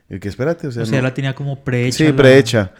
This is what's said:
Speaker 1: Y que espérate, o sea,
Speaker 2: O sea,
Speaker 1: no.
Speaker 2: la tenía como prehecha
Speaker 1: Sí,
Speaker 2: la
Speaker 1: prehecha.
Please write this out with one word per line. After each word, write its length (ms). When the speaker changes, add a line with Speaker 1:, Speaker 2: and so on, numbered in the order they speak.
Speaker 1:
Y 100
que 100
espérate, 380
o 40
sea, 120
Speaker 2:
O 20
sea, 140
Speaker 1:
no. 40
Speaker 2:
la 100
tenía 220
como 300
prehecha 320
Speaker 1:
Sí, 80
Speaker 2:
la 100
Speaker 1:
prehecha. 640